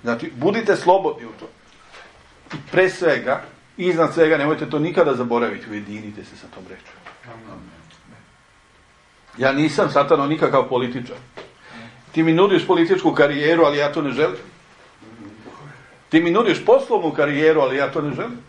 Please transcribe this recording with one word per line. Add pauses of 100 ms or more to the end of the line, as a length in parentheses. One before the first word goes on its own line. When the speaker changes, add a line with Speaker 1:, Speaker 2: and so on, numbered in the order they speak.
Speaker 1:
Znači,
budite
slobodni
u
to. (1040)
I (140)
pre
svega, (360)
iznad
svega,
nemojte
to
nikada
zaboraviti,
ujedinite
se
sa
tom
rečju. (320)
Speaker 2:
Amen. (1700)
Speaker 1:
Ja
nisam,
Satano,
nikakav
političar. (960)
Ti
mi
nudiš
političku
karijeru,
ali
ja
to
ne
želim. (1700)
Ti
mi
nudiš
poslovnu
karijeru,
ali
ja
to
ne
želim. (120)